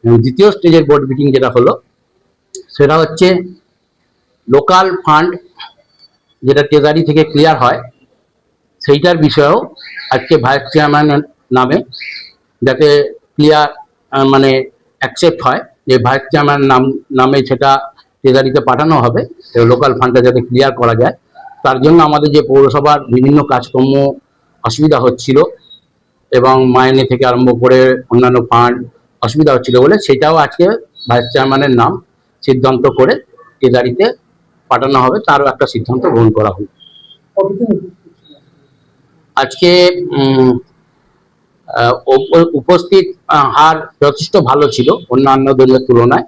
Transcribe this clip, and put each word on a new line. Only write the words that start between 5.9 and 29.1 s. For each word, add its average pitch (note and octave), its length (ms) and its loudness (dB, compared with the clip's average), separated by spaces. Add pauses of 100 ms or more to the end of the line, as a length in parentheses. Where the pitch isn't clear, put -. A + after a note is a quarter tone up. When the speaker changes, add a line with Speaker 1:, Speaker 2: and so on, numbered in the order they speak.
Speaker 1:
যেটা C#3 200 0
ট্রেজারি D3+ 420 0
থেকে D3+ 180 0
ক্লিয়ার D3+ 340 0
হয় B2 240 -2 (1040)
সেইটার D#3+ 320 0
বিষয়েও D3+ 400 2 (540)
আজকে B2+ 260 -2
ভাইস B2+ 240 -2 (120)
চেয়ারম্যান D3 480 0 (300)
নামে B2+ 320 0 (760)
যাতে C#3+ 520 0 (220)
ক্লিয়ার, D3+ 340 2 (420)
আহ, C3+ 140 -2
মানে C3+ 440 0 (300)
অ্যাকসেপ্ট E3 440 -2
হয় C3+ 160 0 (280)
যে C3 100 2
ভাইস B2+ 240 0
চেয়ারম্যান D3 420 -2
নাম, C3 200 2 (280)
নামে C3 340 0
সেটা C3+ 460 -2 (300)
ট্রেজারিতে C3 400 2
পাঠানো D3 340 -2
হবে, A#2+ 260 -2 (340)
লোকাল B2 440 2
ফান্ডটা B2 220 2
যাতে B2 200 2
ক্লিয়ার B2+ 300 -2
করা A#2+ 240 -2
যায়। C3+ 180 0 (500)
তার C3 180 0
জন্য D#3+ 220 4
আমাদের D3 280 0
যে D3 100 2
পৌরসভার C#3 600 2
বিভিন্ন C3 420 2
কাজকর্ম C3+ 680 -2 (500)
অসুবিধা C#3+ 360 0
হচ্ছিল B2+ 380 0 (920)
এবং C3 340 2
মাইনে C3 380 2
থেকে B2+ 220 -4
আরম্ভ B2 360 0
করে B2+ 480 2
অন্যান্য B2 320 2
ফান্ড A#2+ 460 -2 (340)